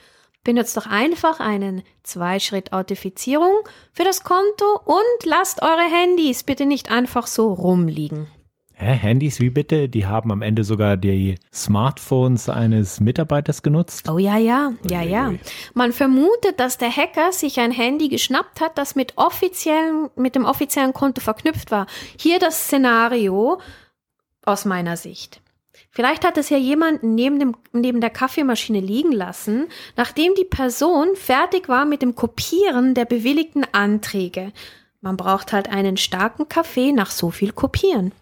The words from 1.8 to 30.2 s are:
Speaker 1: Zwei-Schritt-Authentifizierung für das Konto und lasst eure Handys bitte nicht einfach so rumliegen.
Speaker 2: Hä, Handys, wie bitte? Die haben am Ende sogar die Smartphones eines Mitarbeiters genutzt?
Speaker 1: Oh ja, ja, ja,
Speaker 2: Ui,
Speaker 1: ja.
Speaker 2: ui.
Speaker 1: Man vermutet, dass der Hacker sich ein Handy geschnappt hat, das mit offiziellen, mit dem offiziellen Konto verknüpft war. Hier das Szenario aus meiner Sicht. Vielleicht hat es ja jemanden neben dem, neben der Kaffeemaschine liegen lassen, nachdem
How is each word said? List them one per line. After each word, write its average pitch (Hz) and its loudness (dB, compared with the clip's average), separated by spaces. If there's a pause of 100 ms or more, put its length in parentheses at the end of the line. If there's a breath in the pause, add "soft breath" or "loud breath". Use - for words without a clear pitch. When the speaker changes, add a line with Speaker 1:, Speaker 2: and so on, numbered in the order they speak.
Speaker 1:
Zwei-Schritt-Authentifizierung 196 -2 (300 loud breath)
für 339 -2
das 370 0
Konto 403 0
und 453 2
lasst 339 0
eure 330 2
Handys 349 2
bitte 277 0
nicht 277 0
einfach 240 0
so 220 0
rumliegen. 156 0 (500)
Speaker 2:
Hä, 101 0
Handys, 127 2
wie 123 2
bitte? 147 0
Die 113 -2
haben 107 -2
am 101 -2
Ende 107 0
sogar 104 2
die 95 2 (180)
Smartphones 127 0
eines 110 0
Mitarbeiters 147 0
genutzt? 156 0
Speaker 1:
Oh 160 0
ja, 202 2
ja, 240 2 (100)
ja, 175 -4
Speaker 2:
Ui, 170 -4
Speaker 1:
ja. 226 -2
Speaker 2:
ui. 180 -6 (340 loud breath)
Speaker 1:
Man 240 0
vermutet, 311 2
dass 247 0
der 240 -2
Hacker 320 0
sich 285 -2
ein 233 2
Handy 262 0
geschnappt 262 -2
hat, 320 -2
das 285 -6
mit 262 -2
offiziellen, 320 0
mit 247 0
dem 262 2
offiziellen 269 0
Konto 262 -2
verknüpft 254 -4
war. 202 -2 (320 loud breath)
Hier 330 2
das 339 0
Szenario 233 2 (840 loud breath)
aus 202 0
meiner 175 -2
Sicht. - -18 (480 soft breath)
Vielleicht 277 0
hat 339 2
es 285 -2
ja 294 4
jemanden 277 2
neben 269 2
dem, 254 0 (160)
neben 240 0
der 226 0
Kaffeemaschine 240 -2
liegen 254 0
lassen, 208 -4 (280 loud breath)
nachdem 311 0